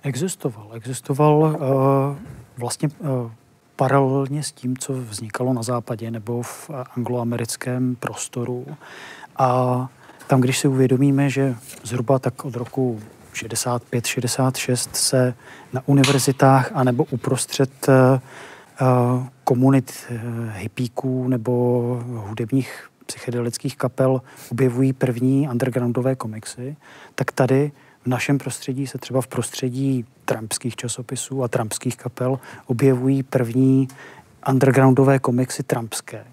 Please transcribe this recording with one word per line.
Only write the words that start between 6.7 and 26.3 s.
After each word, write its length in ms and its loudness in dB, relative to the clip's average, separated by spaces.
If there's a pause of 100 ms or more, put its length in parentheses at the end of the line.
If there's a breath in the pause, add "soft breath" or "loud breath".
eh, 140 -8 (120)
angloamerickém 1000 -2
prostoru. 720 -8 (680 loud breath)
A 520 2 (380 loud breath)
tam, 140 6
když 180 2
si 100 2
uvědomíme, 600 4
že 260 0 (260)
zhruba 360 0
tak 260 -4
od 100 -8
roku 460 -4 (320)
šedesát 500 -4
pět, 240 -4
šedesát 500 0
šest 400 -4
se 380 2 (380 loud breath)
na 140 -4
univerzitách 880 4
anebo 300 2
uprostřed, 840 -2
eh, 320 6 (600 loud breath)
eh, 480 2 (160)
komunit, 480 4 (180)
eh, 80 -8 (340)
hippíků 760 -4
nebo 240 0 (540)
hudebních 840 -4 (160)
psychedelických 680 -6
kapel 460 0 (280 loud breath)
objevují 420 2
první 560 2
undergroundové 680 0
komiksy, 640 -10 (380 loud breath)